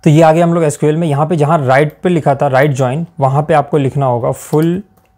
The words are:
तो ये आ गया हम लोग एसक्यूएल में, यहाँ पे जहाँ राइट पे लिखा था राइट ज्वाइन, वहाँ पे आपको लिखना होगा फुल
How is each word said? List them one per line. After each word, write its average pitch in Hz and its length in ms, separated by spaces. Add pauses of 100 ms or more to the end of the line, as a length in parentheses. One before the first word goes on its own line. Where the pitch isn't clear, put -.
तो 165 60
ये 156 120
आ 160 100
गया 170 120
हम 170 100
लोग 170 100
एसक्यूएल 151 320
में, 170 120
यहाँ 147 180
पे 170 100
जहाँ 151 220
राइट 139 440
पे 185 60
लिखा 151 260
था 139 120
राइट 139 260
ज्वाइन, 135 340 (140)
वहाँ 139 220
पे 156 120
आपको 147 220
लिखना 139 300
होगा 123 260
फुल 165 500 (360)